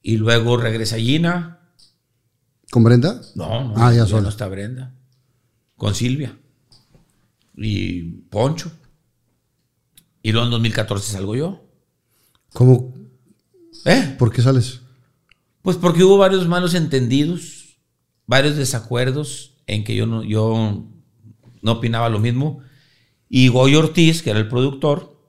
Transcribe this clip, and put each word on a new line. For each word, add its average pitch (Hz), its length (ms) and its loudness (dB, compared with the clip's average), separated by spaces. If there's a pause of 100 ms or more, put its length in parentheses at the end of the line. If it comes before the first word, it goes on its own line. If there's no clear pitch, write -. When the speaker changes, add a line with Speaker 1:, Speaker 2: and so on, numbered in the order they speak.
Speaker 1:
Y 110 160 0
luego 117 400 2
regresa 113 400 -4
Gina. 165 640 -2 (1080)
Speaker 2:
¿Con 117 140 4
Brenda? 120 380 4 (140)
Speaker 1:
No, 107 340 -6
no, 107 80 -8
Speaker 2:
Ah, 120 160 4
ya 117 60 4
Speaker 1:
ya 113 80 4
Speaker 2:
sola. 104 160 0
Speaker 1:
no 90 60 -2
está 101 180 -8
Brenda. 117 460 -12 (840)
Con 104 180 -4
Silvia. 123 420 -4 (1160)
Y 95 460 -6 (280)
Poncho. 139 420 -4 (1500)
Y 110 100 -2
luego 113 160 0
en 120 40 -2
dos 117 100 -2
mil 113 120 -2
catorce 104 400 -4
salgo 101 220 -6
yo. 165 280 -8 (920)
Speaker 2:
¿Cómo? 123 400 4 (920)
Speaker 1:
¿Eh? 185 340 0
Speaker 2:
¿Por 117 140 2
qué 123 80 -2
sales? 127 400 0 (800)
Speaker 1:
Pues 180 160 -2
porque 175 260 2
hubo 196 140 8
varios 190 300 4
malos 175 260 0
entendidos, 147 1040 -2 (480)
varios 143 320 2
desacuerdos 127 1000 -6 (120)
en 107 160 -4
que 110 120 -6
yo 110 120 0
no, 113 160 -4
yo 110 600 -2 (760)
no 110 100 0
opinaba 117 380 -2
lo 107 100 -2
mismo. 123 400 -2 (720)
Y 127 200 6
Goyo 139 300 4
Ortiz, 160 440 2
que 117 80 -2
era 107 80 0
el 107 80 -2
productor 135 680 -4 (120)